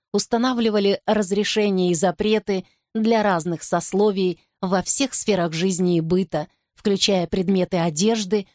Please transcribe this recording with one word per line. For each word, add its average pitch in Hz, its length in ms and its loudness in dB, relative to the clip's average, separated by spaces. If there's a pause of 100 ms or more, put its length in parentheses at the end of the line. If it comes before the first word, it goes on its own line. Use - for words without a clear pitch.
(120)
устанавливали 220 920 0
разрешения 196 840 0
и 175 40 2
запреты 196 720 0 (280)
для 220 300 2
разных 170 400 -2
сословий 185 760 0 (220)
во 185 220 0
всех - 300 0
сферах 175 400 0
жизни 180 440 0
и 165 40 2
быта, 165 460 -2 (280)
включая 196 520 0
предметы 185 500 0
одежды, 190 760 0